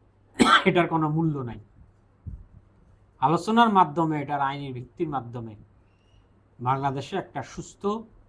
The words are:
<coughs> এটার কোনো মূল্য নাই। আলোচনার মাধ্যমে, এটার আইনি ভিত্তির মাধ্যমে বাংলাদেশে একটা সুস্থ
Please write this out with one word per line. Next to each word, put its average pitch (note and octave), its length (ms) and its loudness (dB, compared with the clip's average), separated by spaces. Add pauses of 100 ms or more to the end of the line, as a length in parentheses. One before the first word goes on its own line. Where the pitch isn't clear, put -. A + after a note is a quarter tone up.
(380)
<coughs> - 280 6
এটার E3+ 220 4
কোনো D#3+ 220 0
মূল্য D#3 280 0
নাই। A2+ 220 -8 (1600)
আলোচনার A3 500 4
মাধ্যমে, D#3+ 520 2
এটার C#3 200 -4
আইনি C#3 320 -4
ভিত্তির B2+ 360 -8
মাধ্যমে A#2 460 -8 (1040)
বাংলাদেশে C3+ 580 -2
একটা - 260 -6
সুস্থ - 440 -10 (420)